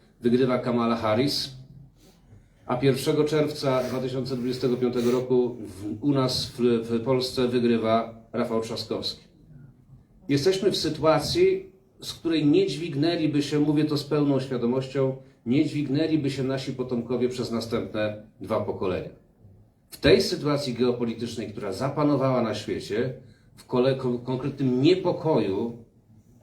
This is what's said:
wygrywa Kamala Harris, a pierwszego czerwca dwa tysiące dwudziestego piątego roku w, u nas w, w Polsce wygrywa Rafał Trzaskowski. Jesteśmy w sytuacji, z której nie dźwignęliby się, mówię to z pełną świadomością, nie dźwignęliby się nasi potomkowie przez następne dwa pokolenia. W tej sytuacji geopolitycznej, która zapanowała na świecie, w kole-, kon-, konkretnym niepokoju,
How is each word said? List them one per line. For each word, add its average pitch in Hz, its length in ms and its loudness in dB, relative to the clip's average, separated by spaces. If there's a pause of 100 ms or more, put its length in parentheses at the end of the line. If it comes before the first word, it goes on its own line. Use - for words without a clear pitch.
(200)
wygrywa 123 380 4
Kamala 117 380 0
Harris, 113 560 0 (1120)
a 127 100 -2
pierwszego 147 480 2
czerwca 143 580 0
dwa 120 180 -4
tysiące 127 360 -4
dwudziestego 120 400 -2
piątego 120 340 0
roku 123 460 2 (100)
w, 104 380 -10
u 143 80 2
nas 131 340 0
w, - 140 -10
w 117 440 2
Polsce 127 440 0
wygrywa 113 680 2 (180)
Rafał 113 280 -2
Trzaskowski. - 640 -6 (1040)
Jesteśmy 185 420 2
w - 60 -2
sytuacji, 160 960 2 (280)
z - 120 -12
której 160 340 0
nie 175 200 6
dźwignęliby 151 760 0
się, 147 180 0
mówię 151 240 2
to 151 120 0
z 135 80 -2
pełną 143 360 2
świadomością, 131 760 -2 (300)
nie 139 180 4
dźwignęliby 143 640 0
się 135 120 -4
nasi 135 300 -4
potomkowie 120 560 -2
przez 117 220 -4
następne 107 720 -4 (180)
dwa 104 200 -2
pokolenia. 92 500 -4 (800)
W - 60 -20
tej 185 260 6
sytuacji 139 520 -2
geopolitycznej, 113 760 -2
która 98 220 -6
zapanowała 135 720 2
na 110 120 0
świecie, 107 600 -4 (420)
w - 100 -20
kole-, 135 280 2
kon-, 123 240 -2
konkretnym 131 640 0
niepokoju, 127 1040 2 (560)